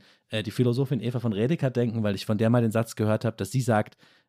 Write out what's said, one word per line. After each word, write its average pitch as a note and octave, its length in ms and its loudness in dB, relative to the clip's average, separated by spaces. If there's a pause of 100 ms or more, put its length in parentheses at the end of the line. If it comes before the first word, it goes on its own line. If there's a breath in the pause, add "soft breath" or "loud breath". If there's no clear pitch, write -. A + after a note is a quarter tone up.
(300 soft breath)
äh, A2 140 -4
die A2 80 -6
Philosophin B2 500 0
Eva A#2+ 180 -4
von A2 140 -2
Redeker C3 360 0
denken, A#2 340 -2
weil G#2 120 0
ich - 100 -8
von G#2+ 120 0
der A2 120 4
mal A#2+ 120 4
den A2+ 100 2
Satz A2+ 240 -2
gehört G#2+ 300 0
habe, A2 120 -2
dass G2 140 -6
sie C3 100 0
sagt, G#2+ 360 0 (320 soft breath)